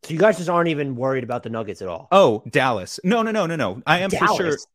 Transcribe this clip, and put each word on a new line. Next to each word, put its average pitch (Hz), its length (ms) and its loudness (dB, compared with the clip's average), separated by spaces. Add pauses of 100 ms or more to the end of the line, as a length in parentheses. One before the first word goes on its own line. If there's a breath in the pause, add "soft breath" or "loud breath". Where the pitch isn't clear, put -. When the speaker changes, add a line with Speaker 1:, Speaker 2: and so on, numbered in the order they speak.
Speaker 1:
So 156 100 -10
you 160 60 -4
guys 196 180 4
just 170 120 -6
aren't 170 200 2
even 143 260 -4
worried 131 280 -2
about 120 200 -6
the 113 60 -10
Nuggets 110 320 -8
at 95 60 -8
all? 85 240 -8
Speaker 2:
Oh, 160 380 6
Dallas. 123 540 -2
No, 226 180 2
no, 220 100 -2
no, 208 140 0
no, 170 100 -4
no. 113 300 -4
I 165 140 4
am 190 100 -2
for - 180 0
sure. 202 100 2
Speaker 1:
Dallas? 160 380 -2